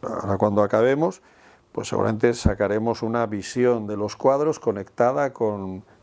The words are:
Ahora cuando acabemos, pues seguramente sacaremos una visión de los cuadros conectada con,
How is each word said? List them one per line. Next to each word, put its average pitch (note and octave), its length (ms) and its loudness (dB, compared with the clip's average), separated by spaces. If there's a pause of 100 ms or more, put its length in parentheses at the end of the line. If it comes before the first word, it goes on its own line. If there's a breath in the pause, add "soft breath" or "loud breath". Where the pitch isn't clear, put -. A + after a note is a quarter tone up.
Ahora - 340 -4
cuando G#2 260 2
acabemos, C3+ 600 0 (500 soft breath)
pues - 160 -8
seguramente A2 460 0
sacaremos G#2+ 680 0
una A#2 240 0
visión A2 600 0
de G#2 100 -6
los G#2 200 -4
cuadros C#3 420 2
conectada A#2+ 760 0
con, G2 520 -4 (180 soft breath)